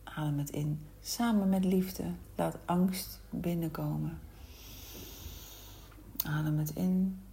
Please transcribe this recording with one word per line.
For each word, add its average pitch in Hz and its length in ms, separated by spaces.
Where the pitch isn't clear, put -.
Adem 151 340
het 143 120
in 151 360
samen 214 480
met 190 160
liefde. 185 480
Laat 165 300
angst 185 540
binnenkomen. 156 920
Adem 151 320
het 151 180
in. 185 460